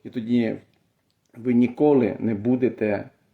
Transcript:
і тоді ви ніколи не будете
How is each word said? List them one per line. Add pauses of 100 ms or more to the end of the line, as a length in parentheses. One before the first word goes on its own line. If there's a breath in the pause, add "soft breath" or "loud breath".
і
тоді (800)
ви
ніколи
не
будете (240)